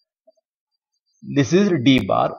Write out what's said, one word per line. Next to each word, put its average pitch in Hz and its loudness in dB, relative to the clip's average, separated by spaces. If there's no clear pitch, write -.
This 135 -2
is 202 2
D 131 2
bar. 117 -2